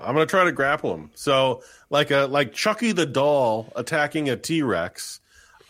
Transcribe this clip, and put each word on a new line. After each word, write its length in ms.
I'm 120
gonna 120
try 180
to 80
grapple 420
him. 200
So, 480
like 200
a, 200
like 220
Chucky 400
the 140
doll 720
attacking 520
a 80
T-Rex, 840